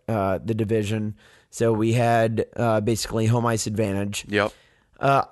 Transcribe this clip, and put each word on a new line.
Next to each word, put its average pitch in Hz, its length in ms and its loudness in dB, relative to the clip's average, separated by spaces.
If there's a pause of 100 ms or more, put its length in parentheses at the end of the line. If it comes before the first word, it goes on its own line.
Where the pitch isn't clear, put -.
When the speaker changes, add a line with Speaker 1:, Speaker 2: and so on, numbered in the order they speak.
Speaker 1:
uh, 98 340 -2
the 113 120 -4
division, 107 640 -2 (340)
so 117 240 0
we 110 180 2
had, 117 540 2 (100)
uh, 110 240 0
basically 110 460 -2
home 117 200 2
ice 113 220 -2
advantage. 101 600 -4
Speaker 2:
Yep. 104 240 2 (460)
Speaker 1:
Uh, 139 320 2